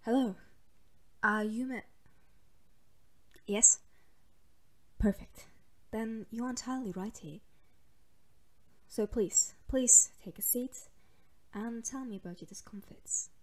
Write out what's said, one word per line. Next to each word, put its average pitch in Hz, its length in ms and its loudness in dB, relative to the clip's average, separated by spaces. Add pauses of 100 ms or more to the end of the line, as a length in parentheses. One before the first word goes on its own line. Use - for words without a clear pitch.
Hello. 233 300 4 (880)
Are 214 220 2
you 220 200 -4
ma-, 254 140 -6 (1700)
yes? 208 320 6 (1200)
Perfect. - 460 0 (460)
Then 220 380 -6
you're 240 200 -4
entirely 254 420 -4
right 185 260 -6
here. 151 220 -12 (1500)
So 208 180 -2
please, - 460 0 (160)
please 262 400 8 (120)
take - 160 -14
a 208 40 -10
seat - 480 -4 (640)
and 226 320 -8
tell 269 180 -8
me 220 140 -8
about 175 240 -12
your - 80 -16
discomforts. - 800 -10 (140)